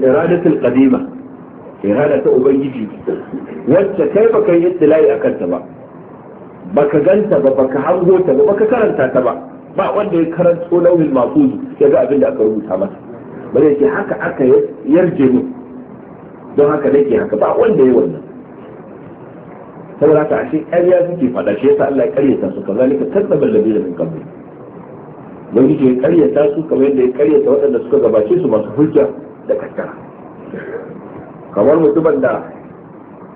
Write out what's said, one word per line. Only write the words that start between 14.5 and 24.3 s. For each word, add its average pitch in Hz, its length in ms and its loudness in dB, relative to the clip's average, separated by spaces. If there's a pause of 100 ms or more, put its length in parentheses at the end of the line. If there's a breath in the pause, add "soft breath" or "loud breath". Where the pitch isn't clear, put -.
yarje 156 480 2
mu, 123 100 2 (1160)
don 143 80 6
haka 143 240 0
nake - 240 2
haka, - 220 -2
ba - 180 0
wanda 143 280 4
ya 127 120 4
wannan. - 280 -2 (1800)
Saboda 151 200 4
haka 151 240 -2
ashe 151 240 -4
ƙarya 175 400 2
suke 131 240 -2
faɗa, - 260 -2
shi 131 100 0
yasa 143 200 2
Allah 131 180 0
ya 110 60 -2
ƙaryata 110 420 0
su, 98 80 -10
"كذلك 123 380 0 (160)
كذب 185 280 0
الذين 107 380 2
من 90 140 -8
قبلهم." 82 320 -8 (1160)